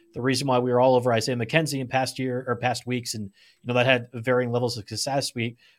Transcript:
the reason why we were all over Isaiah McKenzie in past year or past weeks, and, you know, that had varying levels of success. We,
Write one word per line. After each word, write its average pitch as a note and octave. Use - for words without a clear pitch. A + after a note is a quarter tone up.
the B2
reason C3
why B2+
we B2
were B2
all C3
over B2
Isaiah A#2
McKenzie C3+
in B2
past C3
year B2+
or A#2+
past A#2+
weeks, B2
and, G#2+
you -
know, B2
that B2
had B2
varying B2
levels A#2+
of G#2
success. C3+
We, A#2+